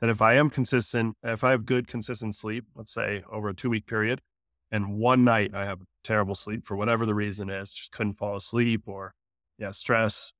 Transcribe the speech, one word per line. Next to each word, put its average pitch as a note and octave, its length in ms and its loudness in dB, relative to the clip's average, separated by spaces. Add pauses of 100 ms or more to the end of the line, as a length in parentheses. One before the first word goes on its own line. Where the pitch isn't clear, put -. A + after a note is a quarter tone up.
that A2+ 100 2
if A2 120 2
I A2+ 120 8
am C#3+ 160 6
consistent, A#2 720 0
if A2+ 220 -4
I B2+ 80 4
have A#2 140 0
good, B2+ 220 0
consistent A2+ 460 -6
sleep, A2 400 -6
let's A2+ 180 -14
say G#2 380 -4
over G#2+ 180 -4
a G2 60 -4
two-week A2+ 320 -2
period, A2+ 360 0 (480)
and G2+ 280 -2
one B2 260 6
night G#2+ 300 4
I G2+ 100 -4
have F#2+ 180 -8 (220)
terrible G2+ 300 2
sleep G#2+ 320 -8
for G2+ 100 -6
whatever A2+ 300 2
the G#2+ 80 2
reason G#2 360 -4
is, G2 220 -8
just - 200 -12
couldn't G#2 220 -2
fall G2+ 220 -6
asleep A#2 500 0
or, G2 280 -12 (440)
yeah, G2+ 140 -8
stress, - 680 0